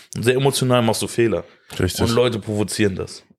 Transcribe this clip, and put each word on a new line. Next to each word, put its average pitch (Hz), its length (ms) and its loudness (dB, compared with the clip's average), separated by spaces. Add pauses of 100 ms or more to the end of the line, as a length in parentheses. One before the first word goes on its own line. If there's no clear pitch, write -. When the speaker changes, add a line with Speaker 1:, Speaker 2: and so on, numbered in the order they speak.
(160)
Speaker 1:
und - 80 -4
sehr 123 120 4
emotional, 131 460 2
machst 110 200 0
du 101 60 -4
Fehler. 104 360 0 (340)
Speaker 2:
Richtig. 92 280 -2
Speaker 1:
Und 117 100 0
Leute 120 240 2
provozieren 104 560 -2
das. - 300 -10 (140)